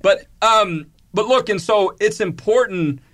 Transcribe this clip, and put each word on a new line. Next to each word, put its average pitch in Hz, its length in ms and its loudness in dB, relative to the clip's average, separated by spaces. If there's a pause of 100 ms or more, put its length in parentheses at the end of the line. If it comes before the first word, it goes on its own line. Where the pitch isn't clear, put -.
But, 190 260 0 (160)
um, 208 440 2 (260)
but 214 140 -2
look, 254 220 2
and 196 120 -2
so 202 400 0
it's 214 200 -2
important 185 800 -2 (140)